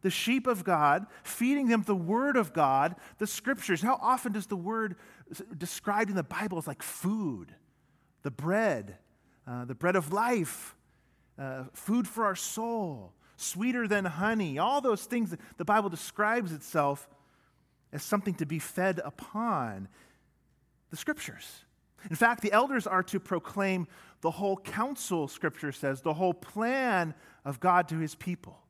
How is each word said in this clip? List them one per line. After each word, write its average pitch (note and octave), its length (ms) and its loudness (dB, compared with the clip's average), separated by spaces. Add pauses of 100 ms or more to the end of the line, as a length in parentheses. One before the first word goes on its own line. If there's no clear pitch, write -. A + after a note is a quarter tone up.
the F#3+ 80 2
sheep B3 360 0
of A3 160 2
God, D#3+ 440 6 (180)
feeding C4+ 440 2
them A3+ 140 6
the G#3 140 2
word A3+ 400 2
of G3 160 2
God, C#3+ 420 4 (240)
the G#3 80 -2
scriptures. F#3+ 560 -2
How B3 180 2
often B3 320 2
does G3 140 -4
the G3+ 100 -4
word G#3 400 -4 (340)
s-, - 120 -12 (140)
described G3+ 540 -2
in G3 60 0
the F3 60 2
Bible F#3 360 -4
as D3+ 80 -6
like C#3+ 160 -8
food, E3+ 720 -4 (680)
the C#3+ 80 -4
bread, C#3 680 0 (480)
uh, B2 180 -8
the B2+ 100 -8
bread F3+ 220 0
of D#3+ 160 0
life, G#3+ 640 -2 (600)
uh, C3+ 340 -8
food A3 340 0
for A3 180 -2
our F#3+ 120 2
soul, F#3 760 -6 (220)
sweeter A#3 520 -2
than G3+ 160 2
honey, F3+ 540 0
all B3 220 2
those A#3+ 240 2
things A#3 260 0
that E3 100 -8 (160)
the F3 80 -6
Bible G#3 240 4
describes G#3 640 0
itself C#3+ 560 0 (840)
as D3 100 -6
something G3+ 320 0
to D#3 120 -4
be D#3 120 -4
fed F3+ 460 0
upon, C#3 840 -4 (1000)
the D#3+ 60 -12
scriptures. - 680 -8 (440)
In E3 80 -4
fact, A#3 260 4
the G3+ 100 0
elders B3 340 4
are F#3 180 2
to - 140 -2
proclaim F#3 680 -2 (320)
the E3 100 0
whole G3 260 0
counsel, G3 680 -2
scripture C#3+ 460 -4
says, C3+ 280 -2
the D#3 140 0
whole F3 200 2
plan G#3+ 800 0 (300)
of C#3 160 -6
God F3+ 280 6
to D#3+ 100 -2
his D#3+ 160 -4
people. - 560 -8